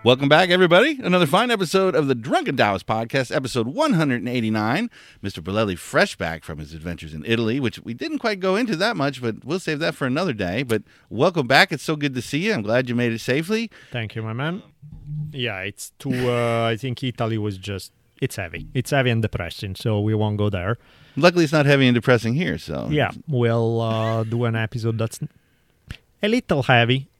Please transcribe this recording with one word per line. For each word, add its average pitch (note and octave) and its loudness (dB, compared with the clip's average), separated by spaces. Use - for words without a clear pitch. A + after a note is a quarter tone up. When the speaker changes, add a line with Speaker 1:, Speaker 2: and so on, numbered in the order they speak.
Speaker 1:
Welcome C3 4
back, E3+ 6
everybody. F#3 6
Another F3+ 4
fine G#3 2
episode F#3+ 2
of D3 2
the C3 2
Drunken A#3 -2
Taoist G#2 2
Podcast, A#2 -2
episode B2 -2
one C4+ 0
hundred D3+ 2
and A#2 -6
eighty-nine. A#2 0
Mister G2 -8
Bolelli, F#2+ -2
fresh E3+ 0
back E2 -6
from D#2 -12
his D2+ -12
adventures E2 -10
in D#2 -12
Italy, A2+ 0
which A#2+ -4
we - -10
didn't D#4 -6
quite G#3+ -2
go F#3+ 0
into A3 -2
that G#3 0
much, C#3 -2
but A2+ -4
we'll D3+ -4
save D#3 -4
that E3 -2
for C#3+ -4
another D#3 0
day. G#2 -2
But A2+ -2
welcome D3+ 0
back. D3+ 4
It's C#3+ -8
so D#3 -2
good C#3+ -4
to B2+ -2
see D3+ -4
you. A3 0
I'm D3 -2
glad A#2 0
you A#2+ -2
made A#2+ 2
it A2+ -4
safely. F3+ -2
Speaker 2:
Thank A2+ -6
you, A2+ -6
my A2 -6
man. D3 -6
Yeah, A#2 -6
it's G2 -10
too, B2+ 0
uh, A#2 2
I A2+ 0
think B2+ -6
Italy A2+ -2
was G#2 -4
just, F#2+ -8
it's - -4
heavy. F2 -10
It's B2+ -2
heavy C3 2
and A2+ 2
depressing, F#2+ -6
so G#2+ 0
we G#2+ 2
won't G#2+ 0
go G#2 2
there. G2 -2
Speaker 1:
Luckily, F3 6
it's C#3+ 2
not D3+ 4
heavy C#3 6
and B2 6
depressing A#2 4
here, E3+ -2
so. C2 -6
Speaker 2:
Yeah, C#3 0
we'll, A#2 2
uh, A2+ 0
do A#2 -2
an A2+ 0
episode A2+ -2
that's A2+ -4
a G#3 0
little G#3 2
heavy. B2+ 4